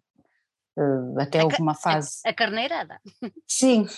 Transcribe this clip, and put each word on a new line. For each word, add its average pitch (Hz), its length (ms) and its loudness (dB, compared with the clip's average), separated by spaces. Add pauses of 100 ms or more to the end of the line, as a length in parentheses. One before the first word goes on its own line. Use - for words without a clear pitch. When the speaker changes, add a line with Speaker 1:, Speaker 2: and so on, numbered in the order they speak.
(760)
Speaker 1:
eh, 135 440 0
até 139 180 0
Speaker 2:
A 160 60 6
Speaker 1:
houve 156 100 2
Speaker 2:
ca-, 165 80 0
Speaker 1:
uma 156 80 2
Speaker 2:
a, 147 40 -2
Speaker 1:
fase 156 500 -2
Speaker 2:
a 226 80 0
carneirada. 226 720 -4
<laughs> - 440 -14
Speaker 1:
Sim, 233 400 4 (100)